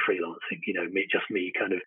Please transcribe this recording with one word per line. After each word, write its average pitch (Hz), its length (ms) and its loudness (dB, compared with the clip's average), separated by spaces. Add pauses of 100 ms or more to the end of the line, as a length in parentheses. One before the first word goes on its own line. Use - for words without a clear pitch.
freelancing, 85 560 -2
you 104 80 0
know, 87 160 0
me, 95 240 2
just 104 160 2
me 92 300 0
kind 95 160 2
of 87 120 0